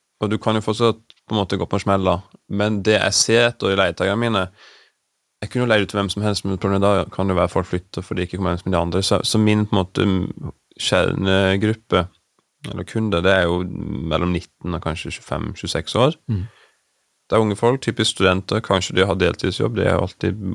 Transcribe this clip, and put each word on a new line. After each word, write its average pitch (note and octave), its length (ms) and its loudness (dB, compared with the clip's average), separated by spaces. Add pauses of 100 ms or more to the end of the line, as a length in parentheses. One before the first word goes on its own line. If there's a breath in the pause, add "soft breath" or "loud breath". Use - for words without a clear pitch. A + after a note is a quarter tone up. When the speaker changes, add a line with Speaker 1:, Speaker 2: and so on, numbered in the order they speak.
(200)
Speaker 1:
og G#2 100 -2
du G#2+ 120 0
kan A2 160 0
jo - 80 0
fortsatt A2+ 340 0 (280)
på A2 60 -4
en G#2+ 60 2
måte G2 200 -2
gå F2+ 80 -4
på G#2+ 100 -2
en - 80 -6
smell G2 180 2
da. F2+ 120 4 (320)
Men G#2 340 -2
det G#2+ 160 4
jeg - 160 0
ser A#2 360 2
etter G2+ 220 -2
i F#2+ 60 2
leietagerne F#2+ 400 0
mine, A2 280 0 (960 soft breath)
jeg G#2 100 -10
kunne B2 140 0
jo A#2+ 40 2
leie G#2 140 4
ut F2+ 40 -4
til G#2 120 -2
hvem G2+ 100 0
som G2+ 140 -4
helst, G#2 200 -2
men G2 140 -2
problemet G2 240 0
da G2 220 2 (100)
kan G2 160 -2
jo F#2 80 0
være F2 140 2
folk F2+ 160 -2
flytter - 340 -6
fordi F2+ 220 -6
de - 20 -2
ikke F2+ 140 -8
kommer F2 160 0
hjem - 100 -12
med G2 80 -2
de E2+ 60 2
andre. F2 260 0
Så, F#2 160 2
så - 160 0
min, G#2+ 280 4
på G#2 100 -2
en G2 80 4
måte, G2 240 0
mm, - 440 -4 (260)
kjernegruppe, F#2+ 1300 2 (600)
eller F2+ 160 -8
kunde, G#2 380 -2
det F#2+ 100 4
er F#2+ 140 4
jo F2 140 0 (500)
mellom E2+ 240 0
nitten F2 400 -8
og D#2+ 80 -6
kanskje D#2+ 320 -6
tjuefem, D#2 400 -8
tjueseks - 400 -6
år. C3 220 2 (140)
Speaker 2:
Mm. G2+ 160 -2 (840 loud breath)
Speaker 1:
Det G2+ 60 4
er A2+ 80 4
unge G#2 160 0
folk, B2 240 2
typisk - 320 -2
studenter, F#2+ 480 2
kanskje F#2 340 -2
de F#2+ 80 4
har F#2+ 140 0
deltidsjobb, G2+ 580 0
det F#2+ 80 2
er F#2 100 2
jo F2+ 120 0
alltid G2 340 -4 (120)